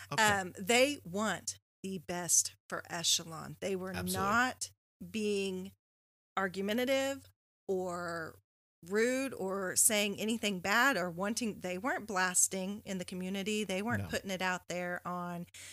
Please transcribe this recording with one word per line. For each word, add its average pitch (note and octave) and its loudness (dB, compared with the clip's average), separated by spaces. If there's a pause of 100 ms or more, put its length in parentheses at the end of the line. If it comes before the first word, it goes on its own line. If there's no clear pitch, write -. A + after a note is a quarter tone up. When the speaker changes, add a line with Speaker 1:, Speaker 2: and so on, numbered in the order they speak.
(120)
Speaker 1:
Okay. F3 2
Speaker 2:
um, G3 2
they B3 4
want F#3+ -2 (260)
the F#3+ -6
best F3 0 (120)
for E3 -6
Echelon. E3 -2
They G3 -2
were F#3 -6
Speaker 1:
Absolutely. F#3 -2
Speaker 2:
not A3+ 2 (420)
being G3 -2 (640)
argumentative B3 0 (380)
or F3 -4 (520)
rude B3 2
or F#3+ -2
saying G#3 4
anything G#3 0
bad A3+ 6
or F3+ 0
wanting, G3+ -2
they F3+ -4
weren't B3 -2
blasting F#3 2
in F#3+ -4
the F3+ -4
community. G3 -2
They F#3+ -2
weren't A3 0
Speaker 1:
No. E3 -6
Speaker 2:
putting G3 -4
it F#3 -4
out F3+ -2
there F3+ -4
on F3 -6 (280)